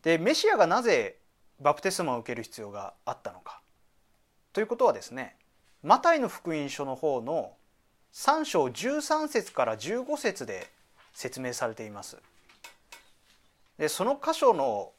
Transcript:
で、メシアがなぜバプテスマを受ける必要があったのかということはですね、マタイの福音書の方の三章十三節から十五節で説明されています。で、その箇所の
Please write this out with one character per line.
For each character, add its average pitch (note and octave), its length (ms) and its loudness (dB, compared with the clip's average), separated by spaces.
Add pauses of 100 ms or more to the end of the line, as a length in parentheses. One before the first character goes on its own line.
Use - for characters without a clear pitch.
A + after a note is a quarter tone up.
で、 E3 140 4
メ G#3+ 160 2
シ G#4+ 180 2
ア F#4 60 4
が F3+ 100 8
な B3+ 140 2
ぜ B2+ 340 2 (460)
バ D3 120 4
プ - 80 -4
テ F#3+ 100 0
ス F#3 120 -2
マ C3 120 0
を A#2 40 -4
受 A#2+ 140 -8
け - 20 -4
る A2+ 80 -8
必 - 160 -16
要 G#2 120 -12
が G2 220 -10 (120)
あ A#2+ 60 -4
っ - 100 -8
た - 100 -10
の - 80 -20
か - 220 -18 (880)
と - 80 -2
い A3 40 2
う G#3+ 40 -2
こ A#3 80 -4
と C4 80 2
は G3+ 80 8
で - 100 -2
す - 100 -16
ね、 B2+ 260 -12 (460)
マ G#3 160 8
タ E4+ 160 6
イ D4+ 40 0
の A#3+ 80 0
福 - 220 -8
音 D3+ 200 -2
書 C#3+ 140 -6
の C3 120 -4
方 C3+ 260 0
の B2 320 -4 (580)
三 D4+ 340 2
章 C#3+ 240 0
十 B3+ 300 -4
三 D#4 300 -2
節 - 240 -4
か C3 100 0
ら A2+ 140 -2
十 F#3 240 -4
五 - 160 -4
節 F#3+ 280 -4
で F#2 220 -10 (460)
説 - 260 -10
明 B2+ 140 -6
さ B2 140 -4
れ A2 80 -6
て A2+ 100 -12
い G#2 60 -12
ま G#2 120 -14
す。 - 140 -18 (1600)
で、 D3+ 100 0
そ F3+ 180 -2
の C#4 180 0
箇 D#4+ 100 0
所 C4 200 6
の A#2 460 0